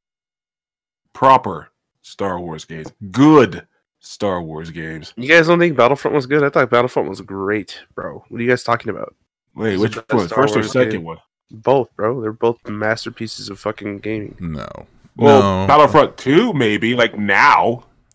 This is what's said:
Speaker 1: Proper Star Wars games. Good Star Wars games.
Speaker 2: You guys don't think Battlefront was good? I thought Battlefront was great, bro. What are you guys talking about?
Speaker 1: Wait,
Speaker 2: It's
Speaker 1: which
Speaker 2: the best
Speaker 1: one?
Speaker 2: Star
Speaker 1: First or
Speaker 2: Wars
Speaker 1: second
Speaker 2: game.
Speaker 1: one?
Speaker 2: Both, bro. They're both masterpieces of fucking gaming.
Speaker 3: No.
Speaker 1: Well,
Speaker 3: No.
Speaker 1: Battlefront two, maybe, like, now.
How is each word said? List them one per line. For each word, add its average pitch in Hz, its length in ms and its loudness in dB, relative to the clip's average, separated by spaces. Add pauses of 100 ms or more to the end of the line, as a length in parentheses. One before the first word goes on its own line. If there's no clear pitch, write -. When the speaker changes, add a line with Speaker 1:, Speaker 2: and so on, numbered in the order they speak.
(1120)
Speaker 1:
Proper 127 560 2 (320)
Star 95 380 -6
Wars 80 260 -12
games. 80 260 -16 (200)
Good 127 560 4 (320)
Star 92 420 -6
Wars 80 300 -12
games. 80 440 -14
Speaker 2:
You 123 140 -10
guys 160 180 6
don't 170 120 4
think 170 180 0
Battlefront 127 380 2
was 135 100 -2
good? 143 180 0
I 139 60 0
thought 135 200 0
Battlefront 120 400 0
was 98 120 -12
great, 98 600 -6 (140)
bro. - 320 -14
What 117 120 -12
are 117 40 -6
you 120 60 0
guys 123 140 0
talking 117 260 -4
about? 80 260 -12 (400)
Speaker 1:
Wait, 107 180 -2
Speaker 2:
It's 95 80 -2
Speaker 1:
which 110 140 -2
Speaker 2:
the 117 60 -10
best - 120 -6
Speaker 1:
one? 101 140 0
Speaker 2:
Star 117 160 0
Speaker 1:
First 123 120 0
or 110 40 0
Speaker 2:
Wars 107 120 -4
Speaker 1:
second 123 200 0
Speaker 2:
game. 90 120 -8
Speaker 1:
one? 82 140 -14 (340)
Speaker 2:
Both, 120 440 -2
bro. 117 260 -4
They're 107 120 -6
both 117 340 -4
masterpieces 107 840 -8
of 98 100 -16
fucking 104 400 -10
gaming. 104 400 -10
Speaker 3:
No. 78 280 -10 (480)
Speaker 1:
Well, 127 460 4
Speaker 3:
No. 98 60 -2
Speaker 1:
Battlefront 143 500 4
two, 180 360 2
maybe, 113 420 0
like, 117 220 0
now. 104 680 2 (300)